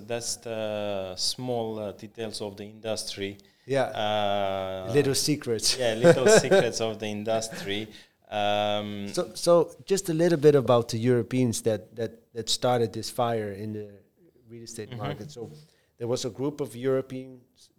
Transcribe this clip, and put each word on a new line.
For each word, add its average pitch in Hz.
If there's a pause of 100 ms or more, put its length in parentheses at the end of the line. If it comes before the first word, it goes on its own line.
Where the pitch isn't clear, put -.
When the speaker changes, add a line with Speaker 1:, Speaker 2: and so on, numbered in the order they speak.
Speaker 1:
that's 117
the 104
small, 117
uh, 104
details 107
of 101
the 104
industry. 107 (300)
Speaker 2:
Yeah. 131
Speaker 1:
Uh, 101
Speaker 2:
Little 139
secrets. 123
Speaker 1:
Yeah, 117
little 156
Speaker 2:
<laughs> 208
Speaker 1:
secrets 131
of 110
the 107
industry. 104 (420)
Um, 104
Speaker 2:
So, 170
so 170 (140)
just 190
a 165
little 165
bit 143
about 120
the 117
Europeans 120
that, 107
that, -
that 113
started 120
this 110
fire 113
in 107
the 104 (580)
real 117
estate 110
Speaker 1:
Mm-hmm. 127
Speaker 2:
market. 147
So - (480)
there 117
was 123
a 127
group 143
of 117
Europeans 131